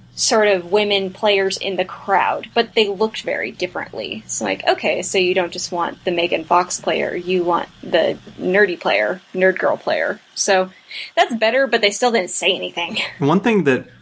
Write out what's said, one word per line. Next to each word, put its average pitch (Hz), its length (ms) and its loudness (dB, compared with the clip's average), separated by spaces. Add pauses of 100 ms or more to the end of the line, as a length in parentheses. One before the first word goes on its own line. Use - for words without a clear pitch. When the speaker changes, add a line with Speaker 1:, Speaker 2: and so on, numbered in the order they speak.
(180)
Speaker 1:
sort 214 300 4
of 175 240 0
women 202 400 2
players 196 460 0
in 190 180 -6
the 180 80 0
crowd, 156 720 -2
but 233 200 0
they 214 140 4
looked 196 320 -2
very - 320 -4
differently. - 760 -8
So, - 200 -6
like, 196 200 -4
okay, 202 360 0
so 196 160 -2
you 185 160 2
don't 175 180 0
just - 200 -8
want 170 320 -6
the 185 60 -2
Megan 170 340 -2
Fox 185 360 0
player, 156 340 -2
you 180 300 -2
want 170 240 -2 (140)
the 147 360 0 (220)
nerdy 185 400 2
player, 107 400 0 (140)
nerd 185 240 2
girl 143 180 0
player. 87 420 -2 (160)
So 185 360 2 (460)
that's 349 180 2
better, 226 320 2
but 226 160 2
they 202 80 4
still 240 220 0
didn't 196 180 0
say 185 240 0
anything. 180 420 -8 (120)
<laughs> - 100 -14
Speaker 2:
One 156 220 4
thing 208 240 2
that, 131 240 2 (140)